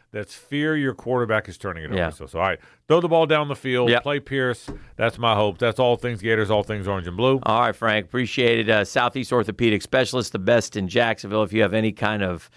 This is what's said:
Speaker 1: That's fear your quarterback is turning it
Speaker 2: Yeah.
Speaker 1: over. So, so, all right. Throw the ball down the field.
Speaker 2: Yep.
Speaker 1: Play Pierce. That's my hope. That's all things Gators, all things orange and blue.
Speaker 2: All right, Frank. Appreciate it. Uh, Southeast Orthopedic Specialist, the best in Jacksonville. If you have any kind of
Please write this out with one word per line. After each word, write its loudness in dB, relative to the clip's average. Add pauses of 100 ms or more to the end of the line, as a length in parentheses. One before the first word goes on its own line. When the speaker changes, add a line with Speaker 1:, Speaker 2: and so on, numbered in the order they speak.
(120)
Speaker 1:
That's -10
fear -4
your -2
quarterback -2
is -16
turning -8
it -8
Speaker 2:
Yeah. 0
Speaker 1:
over. -6
So, -16
so, -8
all 2
right. -2 (300)
Throw 4
the 0
ball 4
down 2
the -6
field. 0
Speaker 2:
Yep. 4
Speaker 1:
Play -2
Pierce. -4 (280)
That's -2
my 2
hope. 2
That's 0
all 4
things -6
Gators, 0
all 2
things -6
orange -4
and -8
blue. 2
Speaker 2:
All 2
right, 0
Frank. 0
Appreciate 0
it. 0
Uh, 4
Southeast -2
Orthopedic 2
Specialist, 0
the -4
best 2
in -2
Jacksonville. 0
If -4
you 2
have 2
any 0
kind -4
of -4